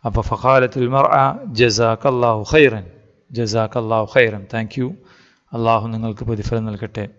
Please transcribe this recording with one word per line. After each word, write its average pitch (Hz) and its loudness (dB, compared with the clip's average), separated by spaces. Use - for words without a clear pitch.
അപ്പൊ 110 -2
ഫഖാലത്തുൽ 127 2
മർഅ, 139 2
ജസാക്കല്ലാഹു 117 0
ഖൈറൻ, 113 4
ജസാക്കല്ലാഹു 113 -2
ഖൈറൻ, 107 2
thank 113 -6
you, 165 -6
അള്ളാഹു 113 2
നിങ്ങൾക്ക് 113 -6
പ്രതിഫലം 110 -4
നൽകട്ടെ. 104 -8